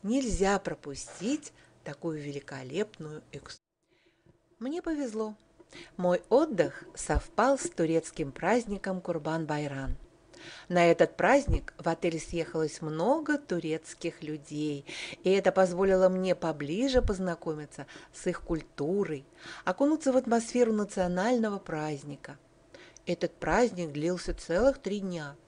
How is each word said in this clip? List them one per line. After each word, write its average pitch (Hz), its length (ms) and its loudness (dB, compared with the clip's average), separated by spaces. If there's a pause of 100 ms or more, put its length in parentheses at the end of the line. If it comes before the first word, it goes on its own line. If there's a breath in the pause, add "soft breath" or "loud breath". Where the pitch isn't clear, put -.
Нельзя 202 560 2
пропустить 175 920 -8 (320 soft breath)
такую 156 360 -6
великолепную 147 1000 -8 (100)
экскурсию. - 300 -16 (960 soft breath)
Мне 294 220 -6
повезло. 220 560 -4 (640 loud breath)
Мой 180 320 4
отдых 233 540 4 (100)
совпал - 640 2
с - 100 -4
турецким 160 640 0
праздником 202 680 -2
Курбан-Байрам. 151 960 -4 (720 loud breath)
На 175 180 6
этот 165 300 6
праздник - 640 4
в - 100 -2
отель 165 320 -2
съехалось 160 600 -4
много 262 560 0
турецких 160 840 -6
людей, 147 600 -6 (400 loud breath)
и 180 60 4
это 196 220 4
позволило 185 560 6
мне 185 260 2
поближе 170 680 0
познакомиться 165 840 -4 (260 loud breath)
с - 140 -8
их 180 160 -2
культурой, 160 840 -4 (400 loud breath)
окунуться 277 480 2
в 254 40 4
атмосферу 233 560 2
национального 208 840 0
праздника. 147 800 -8 (680 loud breath)
Этот 175 280 -2
праздник 180 540 2
длился 165 440 -4
целых 240 420 2
три 202 240 -6
дня. 165 340 -8 (140)